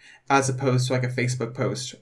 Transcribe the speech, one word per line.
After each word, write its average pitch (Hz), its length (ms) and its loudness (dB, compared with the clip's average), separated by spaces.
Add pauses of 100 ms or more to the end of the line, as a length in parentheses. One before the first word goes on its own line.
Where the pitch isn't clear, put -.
(300)
as 135 180 4
opposed 127 380 2
to, 127 60 -2
like, 127 100 2
a 123 60 -2
Facebook 120 440 -2
post - 500 -4